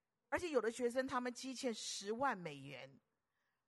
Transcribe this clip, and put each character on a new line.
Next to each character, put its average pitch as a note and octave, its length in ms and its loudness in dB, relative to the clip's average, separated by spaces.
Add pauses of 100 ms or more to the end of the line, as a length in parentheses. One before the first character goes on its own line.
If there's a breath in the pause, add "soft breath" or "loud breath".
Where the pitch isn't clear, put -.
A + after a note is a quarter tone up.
(280)
而 D4 100 2
且 F4 120 0
有 C#4 100 6
的 G#3+ 100 4
学 A#3+ 200 2
生 C4 180 2
他 B3+ 140 2
们 B3 120 -2
积 B3+ 220 -6
欠 A#3 180 0
十 - 380 -4
万 A#3 260 2
美 D#3+ 200 -6
元， C3+ 340 -10 (760)